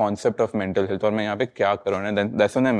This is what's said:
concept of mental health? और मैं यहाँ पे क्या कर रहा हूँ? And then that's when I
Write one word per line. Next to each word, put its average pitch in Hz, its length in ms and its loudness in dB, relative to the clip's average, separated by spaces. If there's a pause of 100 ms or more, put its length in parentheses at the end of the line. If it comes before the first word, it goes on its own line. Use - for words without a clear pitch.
concept 104 380 -2
of 113 160 0
mental 95 320 -2
health? 95 160 -4
और 107 80 2
मैं 107 120 -2
यहाँ 104 120 -4
पे 120 100 -2
क्या 101 300 0
कर 101 160 -4
रहा 95 80 -2
हूँ? 101 100 -4
And 101 100 0
then 104 220 0
that's 104 160 2
when 131 160 2
I 110 60 2